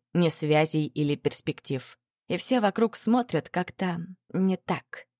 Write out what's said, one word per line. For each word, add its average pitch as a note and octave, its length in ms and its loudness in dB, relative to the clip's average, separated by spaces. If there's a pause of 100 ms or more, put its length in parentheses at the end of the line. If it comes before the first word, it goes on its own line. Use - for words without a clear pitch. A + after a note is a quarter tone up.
(140)
ни E3+ 160 4
связей D3+ 560 2
или D3 300 0
перспектив. - 800 -4 (300)
И F3+ 80 -2
все B3+ 240 0
вокруг G#3+ 360 2
смотрят A#3+ 540 0
как-то F3+ 560 -4 (280)
не F#3+ 240 2
так. - 500 -8 (120)